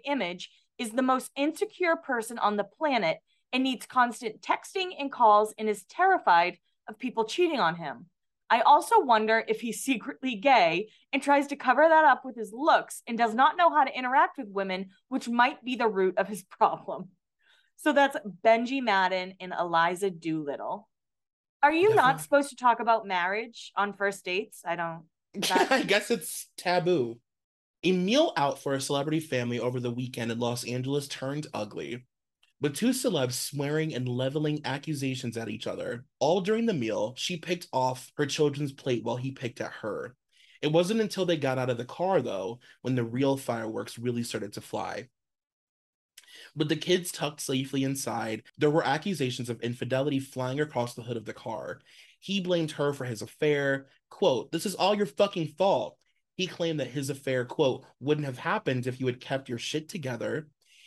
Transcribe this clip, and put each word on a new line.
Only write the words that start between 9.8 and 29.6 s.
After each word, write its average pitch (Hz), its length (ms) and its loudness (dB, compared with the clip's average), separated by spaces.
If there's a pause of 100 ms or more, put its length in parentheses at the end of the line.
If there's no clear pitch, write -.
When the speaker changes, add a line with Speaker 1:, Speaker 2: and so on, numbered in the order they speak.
Speaker 1:
secretly 247 520 -4
gay 214 520 4 (240)
and 269 100 -2
tries 285 260 4
to 285 100 -6
cover 254 240 2
that 320 240 8
up 254 180 4
with 240 140 -12
his 208 160 -8
looks 269 520 2
and 233 120 -6
does 226 160 2
not 294 240 4
know 339 120 6
how 294 140 4
to 262 140 -6
interact 262 400 2
with 240 100 -10
women, 190 440 -4 (180)
which 254 180 -4
might 240 380 0
be 247 100 -6
the 226 140 2
root 190 280 0
of 190 120 0
his 208 140 -10
<laughs> - 140 -20
problem. 185 520 -2 (640)
So 302 160 0
that's 277 240 4 (300)
Benji 240 360 4
Madden 190 600 0
and 180 180 -10
Eliza 175 520 2
Doolittle. 160 760 -6 (760)
Are 294 120 6
you 359 160 4
not 440 60 6
Speaker 2:
Definitely. 262 280 4
Speaker 1:
supposed 285 260 4
to - 60 -18
talk 240 240 4
about 226 260 2
marriage 196 720 -4
on 202 160 0
first 196 320 -4
dates? 190 420 -4
I 170 120 -4
don't, 165 260 -6 (300)
is - 160 -4
Speaker 2:
<laughs> - 0 -
Speaker 1:
that 185 200 4
Speaker 2:
I 262 120 4
guess 196 280 0
it's - 480 -4
taboo. 165 640 0 (640)
A 175 80 4
meal 214 460 4
out 143 220 0
for 139 160 -2
a 135 40 0
celebrity 147 400 0
family 120 400 -2
over 123 220 -2